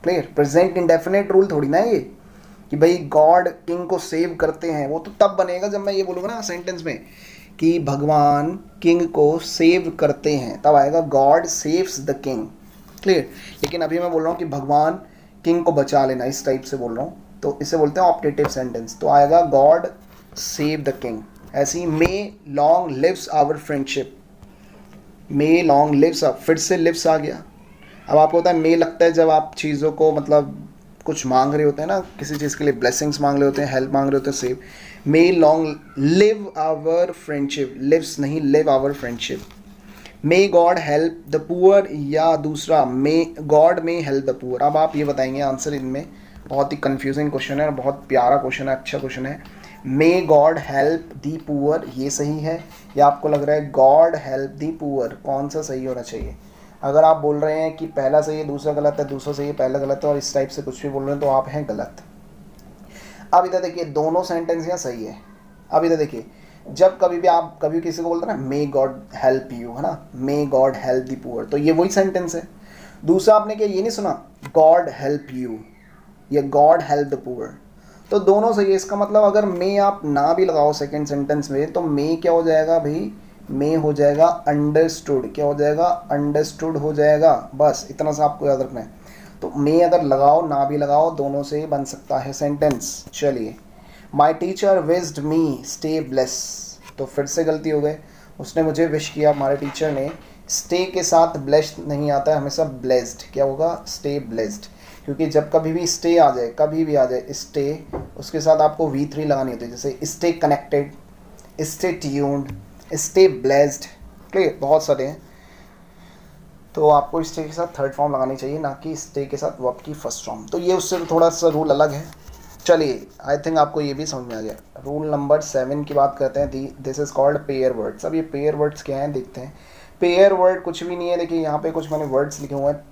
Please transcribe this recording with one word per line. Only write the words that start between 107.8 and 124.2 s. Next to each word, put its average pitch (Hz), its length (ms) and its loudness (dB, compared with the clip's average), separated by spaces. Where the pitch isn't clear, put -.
उसके 147 240 -8
साथ 156 160 4
आपको 151 320 2
वी 139 180 -4
थ्री 151 180 -8
लगानी 135 280 -2
होती 117 120 -10
है, 120 60 -12
जैसे 127 340 -8
stay 170 280 -2
connected, 143 400 0
stay 160 320 -4
tuned, 139 480 -4
stay 190 340 4
blessed, 139 400 2
ठीक 185 40 -2
है, 185 220 0
बहुत 151 260 2
सारे 131 220 -2
हैं। 156 160 -12
तो 151 140 2
आपको 147 340 2
stay 160 220 -8
के 151 80 -12
साथ 170 140 -4
थर्ड 135 260 -6
form 143 200 -2
लगानी 131 240 -2
चाहिए, 139 220 -8
ना 147 120 -6
कि 156 260 -10
stay 139 300 -8
के 143 100 -8
साथ 143 240 -8
वर्ब 123 240 -4
की 151 100 -12
first - 320 -12
form। 110 200 -12
तो 170 120 -6
ये 175 160 0
उससे 180 240 -4
थोड़ा 165 300 2
सा 165 200 2
rule 156 220 0
अलग 147 200 4
है। 147 140 -8
चलिए, 160 420 2
I 143 60 2
think 160 240 -2
आपको 151 220 0
ये 143 140 -4
भी 151 120 -8
समझ 131 200 -10